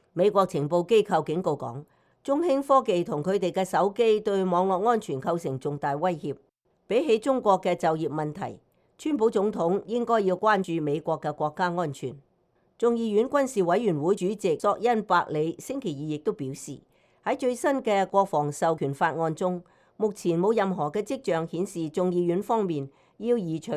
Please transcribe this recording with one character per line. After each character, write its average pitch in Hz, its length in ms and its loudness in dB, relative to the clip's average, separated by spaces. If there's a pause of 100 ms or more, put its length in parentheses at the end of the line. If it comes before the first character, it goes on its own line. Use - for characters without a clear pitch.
(120)
美 190 180 4
國 190 160 4
情 151 220 -2
報 175 180 2
機 220 160 6
構 160 220 0
警 165 180 -2
告 175 100 0
講， 120 320 -8 (380)
中 285 180 0
興 277 220 2
科 269 200 4
技 175 220 0
同 196 180 -4
佢 190 160 0
哋 180 120 0
嘅 185 120 -2
手 185 320 2
機 220 260 4
對 196 240 0
網 185 220 2
絡 190 220 2
安 233 120 2
全 143 200 -6
構 170 180 -2
成 135 200 -4
重 147 180 -6
大 143 200 -2
威 170 200 0
脅。 147 200 -8 (500)
比 262 200 0
起 233 120 4
中 262 220 0
國 196 200 4
嘅 180 140 0
就 175 160 0
業 160 180 -2
問 151 240 -4
題， 127 280 -10 (360)
川 302 200 -2
普 220 140 4
總 208 220 0
統 180 320 0
應 233 220 -2
該 226 140 2
要 185 160 2
關 208 260 2
注 165 200 -2
美 151 180 0
國 156 200 -4
嘅 147 140 -4
國 151 200 -2
家 190 120 -2
安 170 260 -2
全。 135 240 -10 (600)
眾 233 180 2
議 226 160 -2
院 220 180 2
軍 277 180 2
事 202 160 0
委 175 160 4
員 190 220 2
會 175 140 2
主 185 140 -2
席 196 300 0
索 208 140 2
恩 208 300 0
伯 180 240 2
里 156 320 -2
星 - 200 -8
期 233 120 -4
二 - 20 -6
亦 151 240 -6
都 151 160 -2
表 135 200 -8
示， - 260 -14 (460)
喺 262 120 0
最 254 180 0
新 285 160 0 (120)
嘅 196 240 2
國 196 180 2
防 147 260 0
授 165 240 0
權 147 200 -2
法 160 180 0
案 160 220 -2
中， 180 280 -2 (360)
目 214 140 0
前 170 280 0
冇 208 140 2
任 196 200 2
何 151 160 -2
嘅 208 120 -4
跡 262 200 -6
象 165 240 -2
顯 170 200 -4
示 165 240 -8
眾 185 200 0
議 175 140 0
院 170 180 0
方 220 220 0
面 147 240 -4 (300)
要 240 180 0
移 160 240 -4
除 233 160 -8